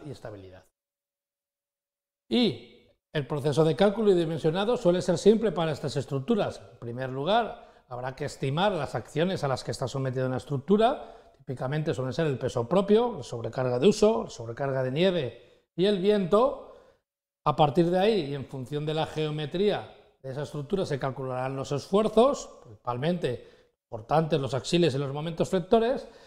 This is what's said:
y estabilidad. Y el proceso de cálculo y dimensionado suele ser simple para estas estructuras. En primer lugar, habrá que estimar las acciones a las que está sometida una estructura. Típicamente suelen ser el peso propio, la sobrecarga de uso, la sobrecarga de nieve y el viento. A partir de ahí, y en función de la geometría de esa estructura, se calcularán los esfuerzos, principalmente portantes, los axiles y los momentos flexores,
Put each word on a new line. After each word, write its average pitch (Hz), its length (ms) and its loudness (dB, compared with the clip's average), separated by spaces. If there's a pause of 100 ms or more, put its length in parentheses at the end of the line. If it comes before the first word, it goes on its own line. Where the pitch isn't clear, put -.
y 143 60 -12
estabilidad. 98 540 -16 (1600)
Y - 580 -2 (260)
el 147 140 -4
proceso 147 380 2
de 156 100 2
cálculo 208 360 4
y 185 40 6
dimensionado 170 600 0
suele 175 240 2
ser 170 160 0
simple 214 340 6
para 160 200 0
estas 143 260 -6
estructuras. 135 640 -2 (100)
En - 80 -20
primer 120 300 -8
lugar, 180 600 -2 (200)
habrá 123 260 -8
que 151 80 -8
estimar 151 480 -2
las 147 240 -4
acciones 151 480 -2
a 143 60 -2
las 127 160 -4
que 139 60 -4
está 131 140 -4
sometida 131 400 -4
una 127 120 -2
estructura. 208 760 0 (240)
Típicamente 147 560 -4
suelen 127 200 -4
ser 160 140 0
el 131 120 -2
peso 117 300 -2
propio, 208 480 4
la 123 60 -12
sobrecarga 123 560 -4
de 165 100 6
uso, 220 340 4
la - 60 -12
sobrecarga 131 520 -4
de 131 100 -2
nieve 160 760 -2 (100)
y 175 100 2
el 208 140 2
viento. 202 760 2 (720)
A 147 140 2
partir 165 340 4
de 185 80 2
ahí, 190 320 2
y - 20 -6
en 139 120 -8
función 143 400 -8
de 156 80 -4
la 156 140 -2
geometría 151 840 -2 (300)
de 131 80 -10
esa 143 120 -6
estructura, 151 420 -4
se 139 140 -4
calcularán 131 580 -6
los 135 160 -6
esfuerzos, 214 880 2
principalmente 127 840 -4 (440)
portantes, 151 500 0
los 139 140 -4
axiles 156 420 2
y - 20 -2
los 139 140 -4
momentos 160 380 -4
flexores, 226 580 0 (180)